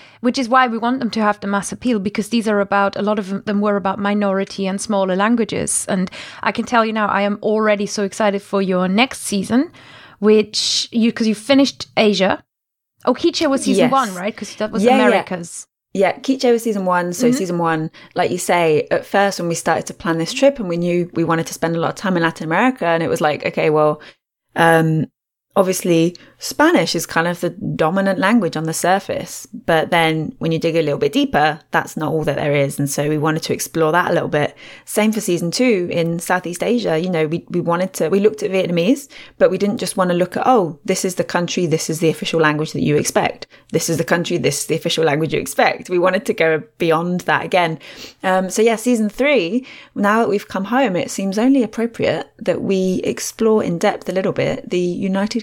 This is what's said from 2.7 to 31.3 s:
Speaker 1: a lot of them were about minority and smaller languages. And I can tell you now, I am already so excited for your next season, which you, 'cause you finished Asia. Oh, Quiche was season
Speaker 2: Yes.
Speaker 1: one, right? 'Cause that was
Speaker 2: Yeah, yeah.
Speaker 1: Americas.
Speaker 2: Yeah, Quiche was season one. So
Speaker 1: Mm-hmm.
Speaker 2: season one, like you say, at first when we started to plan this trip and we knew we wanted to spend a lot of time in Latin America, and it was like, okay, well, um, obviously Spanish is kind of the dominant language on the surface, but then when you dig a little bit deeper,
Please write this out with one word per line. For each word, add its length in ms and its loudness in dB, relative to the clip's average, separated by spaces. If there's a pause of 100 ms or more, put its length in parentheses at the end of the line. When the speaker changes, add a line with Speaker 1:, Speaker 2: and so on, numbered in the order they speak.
Speaker 1:
a 60 -4
lot 160 0
of 280 -6
them 160 0
were 140 0
about 220 -2
minority 680 -2
and 140 -4
smaller 360 0
languages. 720 0
And 220 0 (320)
I 100 0
can 140 -6
tell 180 2
you 80 -2
now, 140 0
I 160 0
am 200 -2
already 440 2
so 180 -6
excited 380 -2
for 180 -2
your 280 0
next 340 0
season, 500 0 (460)
which 720 2
you, 200 2
'cause 140 -2
you 80 2
finished 520 2 (100)
Asia. 480 2 (600)
Oh, 80 2
Quiche 340 0
was 160 0
season 200 2
Speaker 2:
Yes. 80 2
Speaker 1:
one, 220 0
right? 220 -6
'Cause 200 -12
that 140 -6
was 140 0
Speaker 2:
Yeah, 140 6
yeah. 100 4
Speaker 1:
Americas. 580 -2 (280)
Speaker 2:
Yeah, 240 4
Quiche 340 -2
was 120 2
season 200 -2
one. 300 0
So 140 2
Speaker 1:
Mm-hmm. 100 4
Speaker 2:
season 200 -2
one, 320 -2 (240)
like 160 0
you 80 -2
say, 520 2
at 160 0
first 340 2
when 80 -4
we 60 -2
started 320 -2
to 80 -12
plan 240 -2
this 160 -4
trip 260 4
and 80 -6
we 80 -2
knew 380 0
we 100 0
wanted 220 0
to 80 -10
spend 220 -2
a 40 -2
lot 100 0
of 40 -8
time 220 -2
in 60 2
Latin 220 -2
America, 420 0
and 160 2
it 60 -2
was 140 0
like, 240 0
okay, 240 0
well, 320 2 (520)
um, 520 4 (500)
obviously 580 2 (260)
Spanish 540 2
is 100 -4
kind 220 -2
of 140 -4
the 100 -2
dominant 680 0
language 360 2
on 60 -2
the 100 -2
surface, 720 -2 (220)
but 240 2
then 480 2
when 140 -2
you 80 0
dig 160 0
a 60 4
little 180 0
bit 120 2
deeper, 460 0 (140)